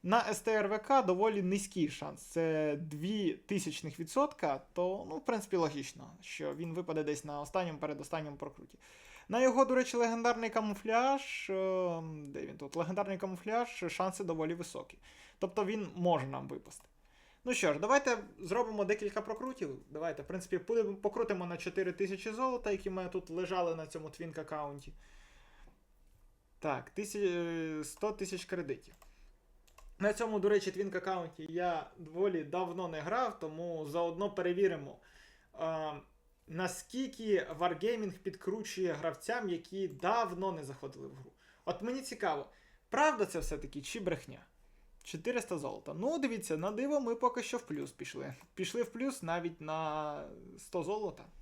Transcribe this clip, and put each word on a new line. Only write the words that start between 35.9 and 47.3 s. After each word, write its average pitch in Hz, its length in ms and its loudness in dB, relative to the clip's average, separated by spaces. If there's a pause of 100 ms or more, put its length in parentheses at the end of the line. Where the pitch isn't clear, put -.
наскільки 196 1000 0 (120)
Wargaming 180 580 2
підкручує 185 760 -2
гравцям, 165 560 -2
які 185 380 -2
давно 185 640 2
не 160 120 -6
заходили 135 440 -10
в 131 80 -12
гру. 131 160 -16 (340)
От 175 160 -2
мені 247 200 -2
цікаво, 170 480 0 (400)
правда 247 360 6
це 175 140 -4
все-таки 143 420 -4
чи - 180 -6
брехня? 170 400 -2 (640)
Чотириста 208 540 -2
золота. 139 360 -6
Ну, 254 260 0
дивіться, 226 380 0
на 180 140 0
диво 277 280 2
ми 233 160 2
поки 247 280 2